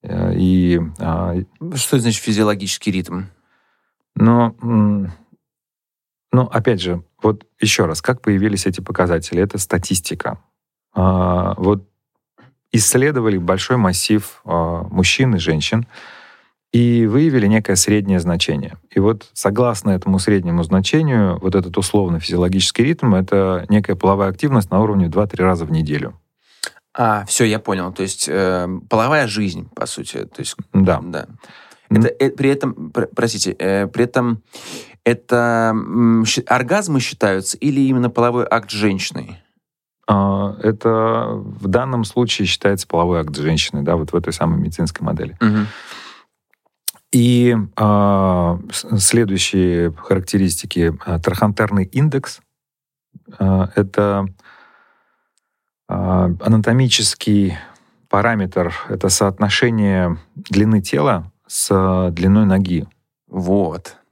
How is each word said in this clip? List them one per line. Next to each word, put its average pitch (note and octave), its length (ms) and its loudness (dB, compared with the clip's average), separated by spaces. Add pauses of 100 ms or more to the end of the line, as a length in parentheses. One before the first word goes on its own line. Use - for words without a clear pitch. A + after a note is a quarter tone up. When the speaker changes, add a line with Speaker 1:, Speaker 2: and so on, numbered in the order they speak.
Speaker 1:
э, F2+ 320 -2
и, F2+ 440 2 (200)
а, F2 360 -4 (400)
Speaker 2:
Что C3 240 0
значит A2+ 240 0
физиологический G#2 680 -2
ритм? F#2 320 -6 (920)
Speaker 1:
Но, A#2 460 4
м, G#2 500 0 (1200)
ну, B2+ 100 4
опять A2 380 0
же, F2 220 -4 (200)
вот G#2+ 220 0 (160)
ещё G#2+ 260 2
раз, D#2 140 -6
как C3 200 -2
появились G2+ 460 0
эти F#2 140 -4
показатели? F2 600 0
Это G2+ 160 -2
статистика. - 800 -4 (560)
А, F2+ 600 2
вот F#2+ 300 0 (840)
исследовали A#2+ 640 2
большой F#2+ 400 0
массив, G#2 680 0
а, E2+ 380 -2
мужчин F#2 520 0
и F2 40 0
женщин E2 460 -2 (880)
и A#2 340 4
выявили C3 400 2
некое G#2 300 2
среднее G2 420 2
значение. E2 580 -2 (140)
И - 80 0
вот G#2 340 0
согласно G#2+ 580 0
этому F#2+ 280 0
среднему F2 440 0
значению, G2 800 2
вот F#2 140 -2
этот F2+ 220 0
условно-физиологический F#2 1080 0
ритм — C3 300 2
это F#2 540 0
некая G2+ 260 2
половая G2 360 2
активность A#2+ 400 0
на F#2+ 100 2
уровне G2+ 280 2
два-три F#2 340 -2
раза F2 220 0
в D2+ 60 -6
неделю. D2 480 -4 (760)
Speaker 2:
А, G#2+ 320 0
всё, - 200 0
я G#2+ 140 0
понял. F2+ 340 -4
То F#2+ 100 -6
есть, - 260 -6
э, F2+ 380 0 (220)
половая B2+ 380 2
жизнь, F#2+ 480 -6
по - 120 -6
сути. - 380 -10
То - 160 -16
есть, - 140 -10 (180)
Speaker 1:
Да. F#2 300 4
Speaker 2:
да. E2 240 -8 (600)
Speaker 1:
М. G#2+ 140 4
Speaker 2:
Это, A#2+ 60 4 (100)
э, C3+ 120 2
при C3+ 200 0
этом, C3+ 400 -4
пр-, - 240 -4
простите, G#2 440 -2
э, G2 280 0
при A#2+ 180 0
этом A#2+ 360 -2 (640)
это, A#2 680 0
м, A2+ 500 2
щи-, B2 220 -2
оргазмы C#3 540 0
считаются F#2+ 560 -4
или C#3 240 0
именно B2+ 280 2
половой A#2+ 400 0
акт A2 220 -2
с - 20 -10
женщиной? F#2+ 640 -4 (680)
Speaker 1:
А, G2 560 0
это A2+ 720 0
в G#2 340 -10
данном A#2+ 380 -2
случае A2+ 420 -2
считается - 400 -2
половой E2+ 340 0
акт D2+ 140 -6
с C#2+ 40 -8
женщиной, D2+ 440 -2
да, E2+ 140 0
вот D2+ 160 -4
в - 20 -4
этой E2 180 -2
самой E2 260 0
медицинской E2 460 -4
модели. D#2+ 360 -6
Speaker 2:
Мгм. G#2+ 260 2 (1500)
Speaker 1:
И, B2 420 4 (220)
а, G2 840 2 (120)
с-, - 280 -4
следующие F#2 920 2
характеристики. F2+ 1000 -2 (120)
А, F2 140 -2
трахантерный G2+ 640 0
индекс. C#3 560 -2 (960)
А, F#2+ 360 2
это, G2+ 500 0 (1600)
а, F#2 400 0 (120)
анатомический A2 1160 2 (520)
параметр, G2 640 0 (160)
это F#2+ 200 -2
соотношение G2 1080 2 (180)
длины G#2 460 2
тела G2 500 0 (160)
с, - 240 -6
а, F#2 400 2
длиной F#2+ 340 4
ноги. F#2 420 0 (420)
Speaker 2:
Вот. F2+ 680 -4 (160)